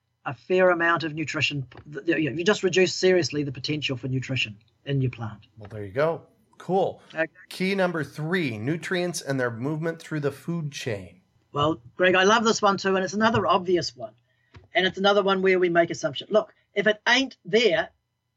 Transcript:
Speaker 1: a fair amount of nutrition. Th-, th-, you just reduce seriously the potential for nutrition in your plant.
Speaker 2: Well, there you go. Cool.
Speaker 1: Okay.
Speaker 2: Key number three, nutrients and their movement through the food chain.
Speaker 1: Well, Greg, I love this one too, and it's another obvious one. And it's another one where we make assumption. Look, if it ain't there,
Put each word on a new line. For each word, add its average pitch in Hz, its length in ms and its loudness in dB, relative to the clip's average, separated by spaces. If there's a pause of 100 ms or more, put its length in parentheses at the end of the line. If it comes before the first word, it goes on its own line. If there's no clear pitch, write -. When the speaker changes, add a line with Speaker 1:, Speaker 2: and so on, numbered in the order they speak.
(260)
Speaker 1:
a 147 80 -6
fair 185 360 2
amount 170 340 2
of 151 100 -6
nutrition. 143 520 -4 (260)
Th-, 139 140 -10
th-, 165 120 0 (180)
you 170 80 -4
just 202 180 2
reduce 185 320 2
seriously 175 480 2
the 143 100 -6
potential 135 440 -6
for 131 120 -8
nutrition 127 480 -4 (280)
in 139 160 -2
your 127 100 0
plant. 104 360 -12 (100)
Speaker 2:
Well, 107 140 -18
there 107 140 -10
you 98 80 -12
go. 151 300 -2 (360)
Cool. 175 420 -2 (140)
Speaker 1:
Okay. 160 120 -2 (220)
Speaker 2:
Key 190 260 -2
number 175 300 0
three, 151 540 -4
nutrients 170 640 -4
and 135 180 -2
their 123 100 0
movement 156 500 -6
through 156 200 -6
the 143 100 0
food 165 400 -6
chain. 98 520 -10 (300)
Speaker 1:
Well, 151 280 0 (160)
Greg, 185 180 4
I 185 100 4
love 220 200 4
this 220 160 2
one 196 160 4
too, 190 180 0
and 190 100 0
it's 180 100 -6
another 220 320 2
obvious 175 500 0
one. - 160 -14 (640)
And 185 120 2
it's 180 100 -4
another 202 260 4
one 190 200 2
where 185 160 4
we 180 100 2
make 170 220 4
assumption. - 400 -6
Look, 208 240 0 (200)
if 196 120 0
it 214 200 2
ain't 254 380 2
there, 190 460 2 (460)